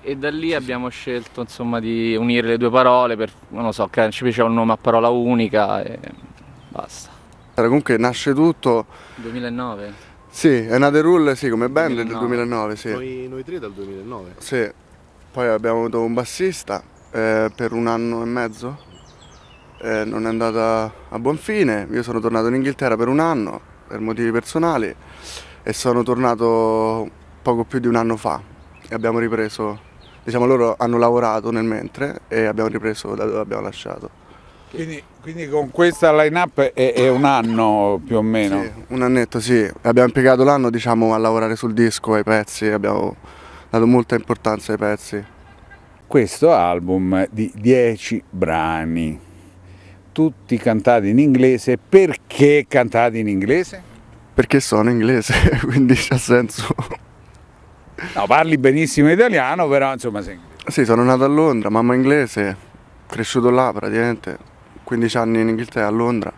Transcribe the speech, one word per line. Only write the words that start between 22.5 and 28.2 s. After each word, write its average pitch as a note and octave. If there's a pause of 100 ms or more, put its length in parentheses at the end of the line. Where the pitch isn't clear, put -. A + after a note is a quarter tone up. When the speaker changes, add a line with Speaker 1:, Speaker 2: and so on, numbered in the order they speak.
Speaker 2:
Inghilterra C3
per A#2
un C#3+
anno, D3+ (280)
per G#2+
motivi A2+
personali, C3 (680)
e G#2+
sono A#2+
tornato A2+ (320)
poco A#2
più C3
di A#2+
un A#2
anno A2+
fa, G2+ (480)